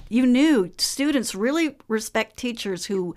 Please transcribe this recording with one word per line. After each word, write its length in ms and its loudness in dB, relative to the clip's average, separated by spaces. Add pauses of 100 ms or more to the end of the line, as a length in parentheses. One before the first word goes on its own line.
you 160 2
knew 540 4
students 560 -2
really 400 0 (140)
respect 480 -4
teachers 500 -6
who, 300 -4